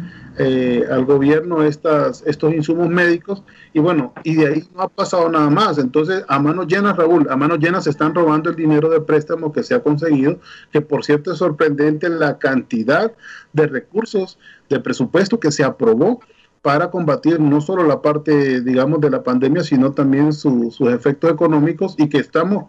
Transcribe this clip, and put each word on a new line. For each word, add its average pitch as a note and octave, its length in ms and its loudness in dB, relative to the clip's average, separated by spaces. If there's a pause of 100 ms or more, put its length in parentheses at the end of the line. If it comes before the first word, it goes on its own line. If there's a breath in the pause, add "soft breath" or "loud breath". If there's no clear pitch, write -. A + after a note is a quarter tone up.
(380 loud breath)
eh, B2+ 540 0
al C3 140 0
gobierno D3+ 580 2
estas, D3 600 0
estos D3+ 280 0
insumos E3 360 -2
médicos, F3 540 -2 (300 soft breath)
y D#3 60 0
bueno, D3+ 340 0 (100)
y D#3+ 120 -2
de D#3 120 4
ahí D#3 160 -2 (100)
no F3+ 80 -8
ha F#3+ 80 -4
pasado F3 400 -2
nada D3+ 200 2
más. F3 280 0
Entonces, D#3 500 -2
a C#3 120 0
manos D#3+ 280 -2
llenas, G3 300 0
Raúl, E3 320 2
a C3+ 60 -2
manos D3+ 240 0
llenas E3+ 240 0
se D#3 80 0
están D#3 240 -2
robando D#3+ 340 2
el E3+ 60 -2
dinero D#3 340 2
de D#3+ 120 2
préstamo D#3 520 -2
que B2 80 -2
se B2+ 140 -2
ha A#2+ 80 -2
conseguido, D3 560 0 (340 loud breath)
que D3 80 0
por C#3+ 240 -4
cierto D3 260 0
es D#3 60 -8
sorprendente D3+ 720 0
la D#3 300 -2
cantidad C3+ 760 -2 (400 loud breath)
de D3 140 2
recursos, F#3 720 -6 (280 soft breath)
de C3 120 -2
presupuesto D#3+ 600 -2
que D3+ 120 0
se D3 120 0
aprobó C3 560 0 (440 soft breath)
para D3+ 260 0
combatir D#3+ 500 0
no D3 220 2
solo F3+ 220 -2
la C#3 180 0
parte, D3 600 0
digamos, C3 380 0
de D3 120 2
la C3 120 -4
pandemia, C3+ 400 0
sino C#3 280 2
también C#3+ 420 2
su, A#2+ 380 -2
sus A#2+ 200 0
efectos C#3+ 400 0
económicos, D#3 680 0
y D3 100 2
que D3 80 0
estamos, E3+ 520 -2